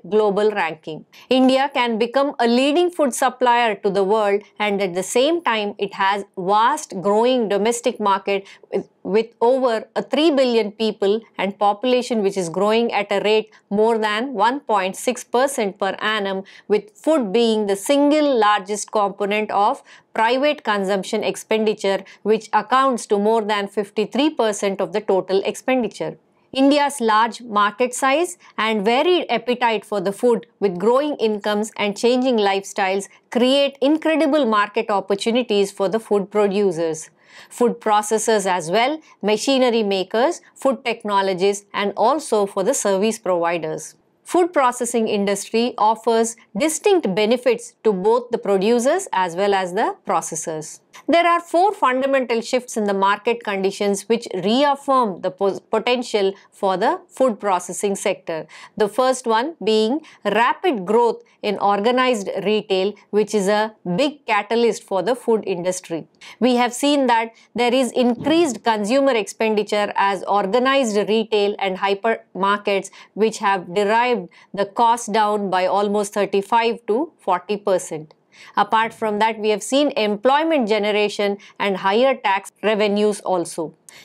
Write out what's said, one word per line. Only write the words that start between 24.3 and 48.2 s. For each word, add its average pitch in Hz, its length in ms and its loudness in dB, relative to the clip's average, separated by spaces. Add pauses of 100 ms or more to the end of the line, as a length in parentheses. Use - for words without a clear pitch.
percent 208 500 -2
of 170 120 -2
the 208 80 -2
total 190 440 0
expenditure. 202 760 -4 (340)
India's 277 500 2
large 220 400 2
market 214 500 0
size 285 460 0 (180)
and 214 260 -2
varied 285 460 2
appetite 233 560 -2
for 202 160 -4
the 185 120 -2
food, 233 340 0 (120)
with 185 200 0
growing 254 380 2
incomes 208 600 -2
and 202 220 -2
changing 254 400 2
lifestyles, 196 680 -2 (220)
create 269 520 2
incredible 302 640 2
market 214 420 0
opportunities 202 800 0
for 196 200 -2
the 220 100 -2
food 202 300 -2
producers, 185 800 0 (400)
food 233 280 0
processors 214 680 0
as 180 240 -2
well, 247 280 0 (220)
machinery 233 640 2
makers, 208 580 -2 (140)
food 262 280 -2
technologists, 202 920 0
and 202 200 -2
also 233 520 0
for 196 160 -4
the 214 100 0
service 214 460 0
providers. 170 800 -4 (280)
Food 349 280 0
processing 240 560 0
industry 202 720 -2
offers 226 580 0 (200)
distinct 311 580 0
benefits 226 600 0 (100)
to 214 80 4
both 220 380 0